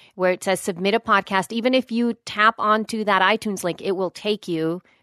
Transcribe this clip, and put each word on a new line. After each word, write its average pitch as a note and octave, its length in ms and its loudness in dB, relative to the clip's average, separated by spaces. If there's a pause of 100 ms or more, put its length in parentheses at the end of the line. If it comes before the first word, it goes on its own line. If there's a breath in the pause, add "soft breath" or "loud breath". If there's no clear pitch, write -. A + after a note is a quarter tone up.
(140 soft breath)
where F#3 180 0
it F3+ 120 -6
says, F#3 160 0
"Submit F#3+ 320 -2
a A3+ 80 2
podcast." G3 520 0
Even A#3 200 0
if B3+ 180 0
you A#3 240 0 (120)
tap G#3+ 320 4
onto G#3+ 460 0
that F#3+ 180 4
iTunes G3+ 420 0
link, E3+ 160 -4
it G3 120 -2
will F3+ 180 -2
take G#3 360 -6
you E3 360 -2 (200)